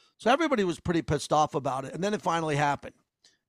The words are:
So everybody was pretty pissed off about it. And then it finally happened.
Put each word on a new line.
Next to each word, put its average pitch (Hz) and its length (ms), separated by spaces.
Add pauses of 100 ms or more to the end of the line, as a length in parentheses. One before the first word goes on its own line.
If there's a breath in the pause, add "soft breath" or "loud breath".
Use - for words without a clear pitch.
(200 soft breath)
So 214 120
everybody 285 320
was 175 160
pretty 170 220
pissed 151 320
off 151 220
about 135 300
it. - 100
And 170 80
then 208 100
it 190 80
finally 165 340
happened. 143 380 (560 soft breath)